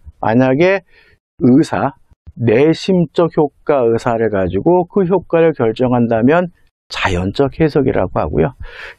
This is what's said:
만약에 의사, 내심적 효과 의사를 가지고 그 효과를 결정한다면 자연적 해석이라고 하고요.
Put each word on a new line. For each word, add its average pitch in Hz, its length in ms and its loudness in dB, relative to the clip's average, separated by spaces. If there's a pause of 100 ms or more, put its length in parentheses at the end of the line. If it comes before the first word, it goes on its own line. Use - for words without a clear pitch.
(200)
만약에 131 600 2 (600)
의사, 131 520 2 (440)
내심적 160 1000 0
효과 147 480 -2
의사를 117 460 0
가지고 104 560 0
그 196 180 -2
효과를 170 520 0
결정한다면 123 920 2 (400)
자연적 95 720 -2
해석이라고 135 580 0
하고요. 101 340 -2 (460)